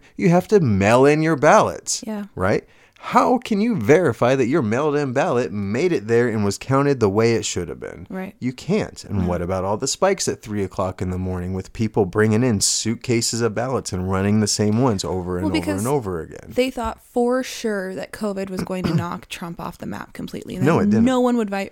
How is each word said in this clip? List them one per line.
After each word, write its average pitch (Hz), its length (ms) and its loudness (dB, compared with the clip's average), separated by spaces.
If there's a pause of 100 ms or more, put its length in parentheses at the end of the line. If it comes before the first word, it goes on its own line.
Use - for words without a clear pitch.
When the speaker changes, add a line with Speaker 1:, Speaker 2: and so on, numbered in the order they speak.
(180)
Speaker 1:
You 202 120 2
have 175 200 4
to 214 100 6
mail 113 460 6
in 151 160 6
your 160 140 2
ballots. 143 720 2
Speaker 2:
Yeah. 208 200 -8 (100)
Speaker 1:
Right? 95 320 0 (360)
How 247 360 2
can 202 220 -2
you 233 160 0
verify 131 580 4
that 131 100 2
your 143 160 2
mailed-in 139 500 0
ballot 127 400 0
made 104 400 -2
it 117 160 -2
there 117 220 4
and 107 160 0
was 101 140 -2
counted 139 400 2
the 107 100 4
way 113 240 2
it 104 120 0
should 87 220 -4
have 65 120 -10
been? 55 320 -12
Speaker 2:
Right. 185 280 -12
Speaker 1:
You 127 140 -4
can't. 160 500 -4
And 101 200 -2
Speaker 2:
No. 87 40 0
Speaker 1:
what 87 140 -2
about 90 220 -2
all 98 120 0
the 202 120 -4
spikes - 400 0
at - 160 -4
three 104 200 -4
o'clock 95 380 -4
in 92 80 -4
the 90 80 -4
morning 92 380 -4
with - 180 -8
people 110 320 0
bringing 107 380 2
in 113 180 0
suitcases 117 800 -2
of 113 140 -2
ballots 117 360 -4
and 92 180 -4
running 98 300 2
the 107 80 2
same 107 360 2
ones 110 200 0
over 90 360 -4
and 90 80 -4
Speaker 2:
Well, - 40 -2
Speaker 1:
over - 60 -2
and - 80 -4
Speaker 2:
because - 220 -2
Speaker 1:
over 139 340 -2
again? - 260 -14
Speaker 2:
they 254 220 -2
thought 226 340 -8
for 247 380 0
sure 196 540 -6
that - 160 -10
covid 196 400 -6
was 185 120 -8
going 185 200 -6
to 175 120 -2
Speaker 1:
<clears throat> 147 60 0
Speaker 2:
knock - 280 -10
Trump 170 300 -12
off - 200 -12
the - 80 -12
map - 260 -12
completely. - 420 -12
And - 100 -2
Speaker 1:
No, 156 120 4
Speaker 2:
that 120 60 2
Speaker 1:
it 208 80 2
didn't. 226 140 4
Speaker 2:
no 254 160 2
one 247 160 2
would 214 120 -2
vi-, 196 220 -6